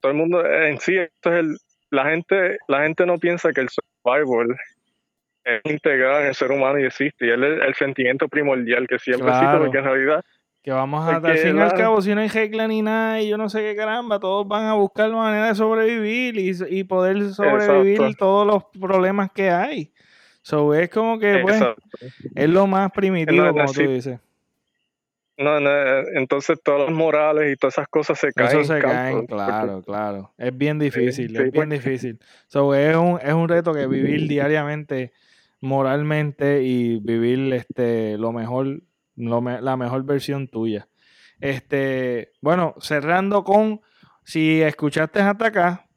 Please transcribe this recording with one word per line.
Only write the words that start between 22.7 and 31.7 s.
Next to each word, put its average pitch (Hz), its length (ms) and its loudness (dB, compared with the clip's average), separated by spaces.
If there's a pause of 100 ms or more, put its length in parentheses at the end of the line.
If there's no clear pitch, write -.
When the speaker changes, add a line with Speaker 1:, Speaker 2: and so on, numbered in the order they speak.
Speaker 2:
primitivo, 180 460 0
Speaker 1:
No, 151 100 6
no, 170 60 4
Speaker 2:
como 151 140 2
tú 135 80 -2
Speaker 1:
sí. 143 120 0
Speaker 2:
dices. 127 340 -4 (1160)
Speaker 1:
No, 147 220 0
no, 143 100 2
eh, 135 340 0 (100)
entonces 143 500 0
todas 143 240 2
las - 20 -2
morales 151 640 2
y 135 40 -4
todas 131 180 -2
esas 143 140 -4
cosas 151 300 -2
se 151 100 0
Speaker 2:
Eso 131 80 -4
Speaker 1:
caen 139 280 2
Speaker 2:
se 156 120 0
Speaker 1:
en 147 60 2
Speaker 2:
caen, 127 340 0
Speaker 1:
campo, 113 120 -4
porque 120 60 -8 (100)
Speaker 2:
claro, 101 380 -4
claro. 101 560 -8
Es 127 180 -6
bien 147 240 -2
difícil, 131 480 -2
Speaker 1:
Sí, 110 80 -12
Speaker 2:
es - 80 -6
Speaker 1:
sí, 131 60 0
Speaker 2:
bien - 20 -10
Speaker 1:
porque 151 220 0